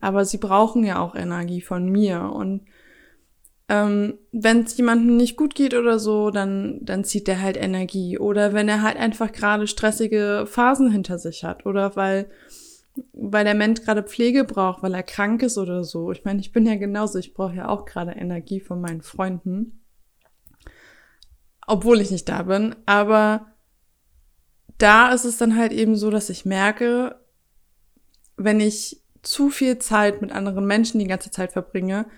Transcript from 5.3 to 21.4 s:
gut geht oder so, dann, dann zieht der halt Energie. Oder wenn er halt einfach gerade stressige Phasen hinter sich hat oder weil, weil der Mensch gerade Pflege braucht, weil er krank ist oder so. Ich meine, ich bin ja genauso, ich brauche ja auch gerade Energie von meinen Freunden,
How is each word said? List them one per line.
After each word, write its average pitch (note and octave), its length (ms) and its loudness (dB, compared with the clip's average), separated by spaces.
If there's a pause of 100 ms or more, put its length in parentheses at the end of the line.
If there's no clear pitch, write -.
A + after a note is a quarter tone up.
gut D4+ 180 0
geht C4+ 180 0
oder A#3 240 2
so, G#3+ 320 0
dann, G3 520 -4
dann F#3+ 220 -4
zieht G3+ 240 -4
der F#3+ 140 0
halt G3 160 -2
Energie. F#3 600 -4
Oder G#3 360 2
wenn G#3 140 2
er G#3 140 2
halt G#3+ 160 0
einfach A3 340 -2
gerade G#3 360 0
stressige G#3+ 800 0
Phasen B3+ 440 4
hinter F3+ 260 -2
sich E3 260 -12
hat - 220 -8
oder G3 300 -2
weil, G3 340 -2 (840)
weil G#3 320 0
der G#3 100 4
Mensch A3 260 2
gerade G#3 220 0
Pflege B3 400 2
braucht, F#3 400 -2
weil F#3 100 -2
er F#3 100 -6
krank G#3+ 400 -2
ist A#3 140 -2
oder F3+ 260 -4
so. E3+ 280 -6
Ich - 140 -8
meine, G3+ 160 -4
ich - 100 -12
bin A3+ 140 4
ja A3 100 2
genauso, G3+ 440 -4
ich - 140 -12
brauche F#3 220 -6
ja - 140 -8
auch G3+ 160 -6
gerade F3 260 -8
Energie F3+ 480 -8
von F3+ 220 -10
meinen E3 200 -8
Freunden, F#3+ 800 -8 (1800)